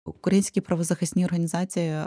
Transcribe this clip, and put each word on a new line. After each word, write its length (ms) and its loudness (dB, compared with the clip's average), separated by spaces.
Українські 560 0
правозахисні 640 0
організації, 640 -2
е, 200 -4